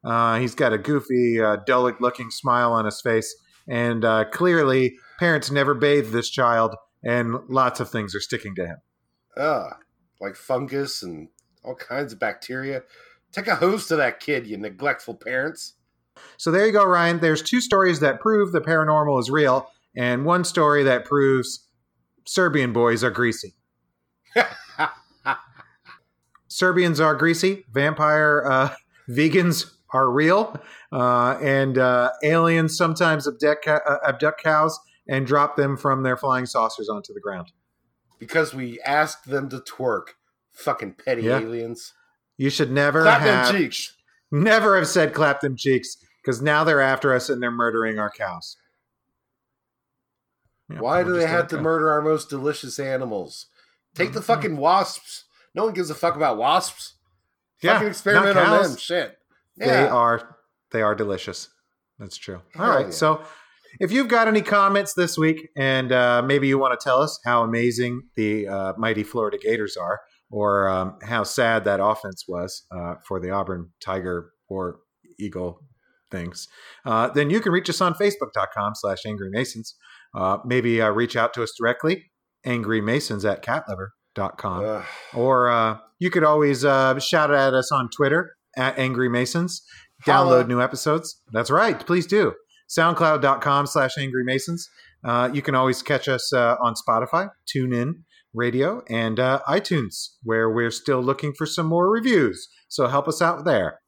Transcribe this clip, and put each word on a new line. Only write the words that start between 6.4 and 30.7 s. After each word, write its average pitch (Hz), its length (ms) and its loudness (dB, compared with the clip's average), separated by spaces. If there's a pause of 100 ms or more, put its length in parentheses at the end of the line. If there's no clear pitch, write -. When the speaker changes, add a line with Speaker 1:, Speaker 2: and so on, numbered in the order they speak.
Speaker 1:
and 117 320 -2 (120)
lots 127 320 0
of 123 120 -6
things 104 240 -6
are 101 60 -6
sticking 104 340 -10
to 90 100 -6
him. 85 120 -12 (600)
Speaker 2:
Ugh, 131 380 -4 (440)
like 98 160 -10
fungus 139 680 -6
and 82 260 -14 (340)
all 127 120 -12
kinds 127 360 -10
of 104 80 -20
bacteria. 131 600 -6 (500)
Take 190 140 -8
a 202 120 0
hose 190 320 0
to 165 80 2
that 127 220 0
kid, 127 280 -4
you 104 100 -8
neglectful 107 560 -6
parents. 131 600 -8 (640)
Speaker 1:
So - 120 -4
there 190 160 4
you 226 60 4
go, 202 140 6
Ryan. 170 340 2
There's 160 240 2
two 247 180 0
stories 185 380 2
that 139 200 2
prove 208 320 2
the 170 100 0
paranormal 151 580 2
is 117 100 -4
real, 135 400 2 (260)
and 123 300 -2
one 175 180 2
story 147 400 2
that 123 220 2
proves 135 640 0 (580)
Serbian 143 480 0
boys 117 300 2
are 123 80 2
greasy. 113 440 -4 (800)
Speaker 2:
<laughs> 233 120 2 (2000)
Speaker 1:
Serbians 180 520 2
are 156 160 4
greasy. 165 560 0
Vampire, 151 760 2
uh, 135 240 2 (400)
vegans 160 600 2 (200)
are 131 180 4
real. 165 500 2 (320)